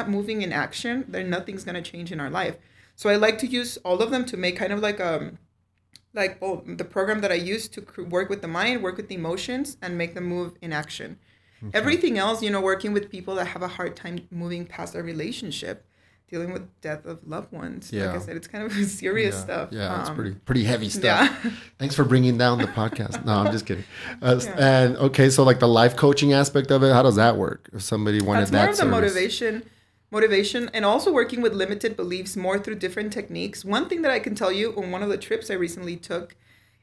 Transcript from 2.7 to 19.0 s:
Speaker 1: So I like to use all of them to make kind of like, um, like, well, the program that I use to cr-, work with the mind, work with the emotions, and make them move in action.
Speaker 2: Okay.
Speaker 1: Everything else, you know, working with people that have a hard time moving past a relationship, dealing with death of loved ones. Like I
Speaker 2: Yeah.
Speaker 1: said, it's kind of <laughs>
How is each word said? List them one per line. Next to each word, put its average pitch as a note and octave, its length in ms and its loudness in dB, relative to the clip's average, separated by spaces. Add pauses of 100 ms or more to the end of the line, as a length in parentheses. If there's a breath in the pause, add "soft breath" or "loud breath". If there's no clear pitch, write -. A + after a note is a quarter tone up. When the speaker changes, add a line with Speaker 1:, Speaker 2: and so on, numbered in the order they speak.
Speaker 1:
So - 140 -2
I G#3 60 4
like G#3+ 220 2
to C4+ 80 -4
use A#3+ 320 -4
all F3+ 240 0
of A#3 80 -2
them B3+ 160 -2
to A3+ 100 -10
make F3+ 200 -2
kind G#3 160 -4
of G#3 80 -4
like, G#3 200 -2
um, E3 380 -4 (720)
like, F#3+ 280 -4
well, F#3+ 260 -6
the F3 180 -8
program G#3 380 -2
that F#3+ 100 0
I - 20 2
use F#3 340 -4
to - 120 -16
cr-, - 220 -14
work F3+ 260 -2
with G3 120 -6
the E3 80 -10
mind, G#3 340 -2
work F3+ 140 -4
with G#3 120 -10
the F#3+ 80 -12
emotions, F#3+ 680 -6
and F3 160 -6
make E3+ 160 -4
them F3+ 100 -8
move F3 380 -6
in E3 100 -10
action. - 460 -8 (480 soft breath)
Speaker 2:
Okay. G#2 120 -2
Speaker 1:
Everything C#4+ 400 2
else, A3 240 0
you G#3 80 0
know, G3 100 0
working F#3+ 320 0
with G3+ 180 -2
people F#3+ 260 -10
that F3+ 120 -2
have F3 140 -10
a F3+ 60 -2
hard F3 280 -8
time F3 340 -12
moving F3 340 -8
past E3+ 300 -12
a E3+ 80 -8
relationship, E3 800 -10 (460)
dealing F3 220 -8
with F#3 160 -12 (120)
death D3+ 240 -10
of E3 220 -14
loved D#3 260 -12
ones. - 400 -12
Like G3 180 -4
I - 40 -4
Speaker 2:
Yeah. F3 60 -6
Speaker 1:
said, E3 160 -10
it's E3 100 -14
kind G#3+ 180 -12
of A3 80 -8
<laughs> G3+ 300 -4